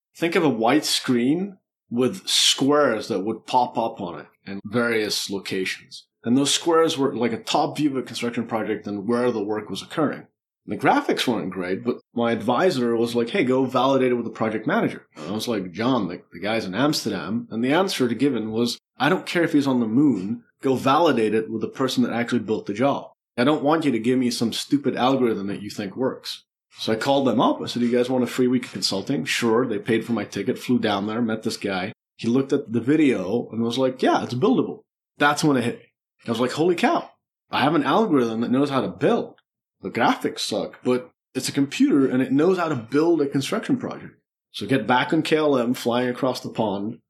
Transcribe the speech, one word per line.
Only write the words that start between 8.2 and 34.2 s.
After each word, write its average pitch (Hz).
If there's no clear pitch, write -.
project 107
and 101
where 120
the 107
work 107
was 98
occurring. -
The 101
graphics 226
weren't 95
great, 92
but 120
my 117
advisor 120
was 117
like, 117
"Hey, 202
go 127
validate 127
it -
with 117
the 113
project 110
manager." 180
And 78
I 90
was 110
like, 95
"John, 113
the, 87
the 90
guy's 104
in 92
Amsterdam." 117
And 113
the 135
answer 180
to 117
given 110
was, 120
"I 135
don't 165
care 175
if 160
he's 139
on 127
the 113
moon. 113
Go 135
validate 120
it 110
with 110
the -
person 127
that 113
actually 117
built 101
the 101
job. 120
I 123
don't 147
want 151
you 139
to 113
give 127
me 123
some 120
stupid 139
algorithm 120
that 98
you 104
think 101
works." -
So 110
I -
called 139
them 117
up. 269
I -
said, -
"You 120
guys 123
want 127
a 117
free 123
week 123
of -
consulting?" 98
Sure. 117
They 104
paid 110
for 117
my 104
ticket, 101
flew 123
down 104
there, 113
met 110
this 110
guy. 98
He 117
looked 135
at -
the 113
video 120
and 113
was 120
like, 131
"Yeah, 285